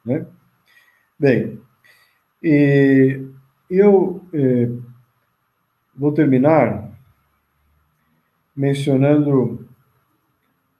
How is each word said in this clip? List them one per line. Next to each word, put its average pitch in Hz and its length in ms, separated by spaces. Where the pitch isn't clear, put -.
né? 156 220
Bem, 110 440
e 139 800
eu, 190 640
eh, 127 360
vou 143 160
terminar 135 800
mencionando, 139 1120